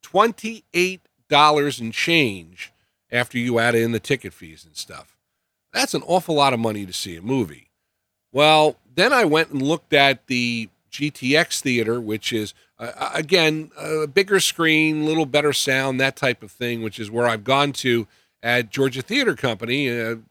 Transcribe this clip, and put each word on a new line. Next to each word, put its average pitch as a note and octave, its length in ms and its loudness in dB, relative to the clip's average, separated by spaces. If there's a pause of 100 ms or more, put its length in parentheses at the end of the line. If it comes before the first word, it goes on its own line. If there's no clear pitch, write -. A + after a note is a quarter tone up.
Twenty-eight F#3+ 1000 -2 (260)
dollars D3 540 4
and A2+ 100 -6
change G2+ 800 -2 (400)
after A#2+ 260 -2
you A#2+ 220 0
add A#2 160 2
in A#2 160 2
the A2 80 -2
ticket A2+ 340 -6
fees D#2+ 300 -20
and D#2 140 -20
stuff. - 400 -16 (560)
That's B3+ 220 0
an - 80 -4
awful E3+ 320 0
lot C#3 180 4
of A2+ 80 -2
money G#2+ 240 -4
to F2+ 80 -14
see F2 240 -8
a E2 40 -16
movie. G2 500 -6 (600)
Well, D3+ 460 4 (180)
then G#3+ 160 2
I B3 140 4
went D#3 240 2
and C#3+ 120 -4
looked D3+ 300 -2
at C#3 360 2
the A#2+ 420 -4 (200)
G D3 220 -6
T C3 240 -2
X E3 240 0
Theater, A#2+ 400 0
which G#2+ 320 -6
is, G#2+ 220 -4 (260)
uh, A#2+ 340 -8
again, D#3 640 0
a D3+ 300 -4
bigger G3 320 2
screen, D#3 640 2
little D#3 200 0
better D3 260 2
sound, C3+ 480 0
that C3+ 160 0
type B2+ 260 -2
of G#2+ 80 -20
thing, A#2+ 320 -6
which A2 160 -8
is G#2+ 140 -10
where A#2+ 160 0
I've A2+ 160 -2
gone C#3 300 2
to A#2+ 340 0 (340)
at A#2+ 300 0
Georgia C3+ 300 0
Theater A#3 340 0
Company. B2 540 -2
Uh, A#2 260 -4 (160)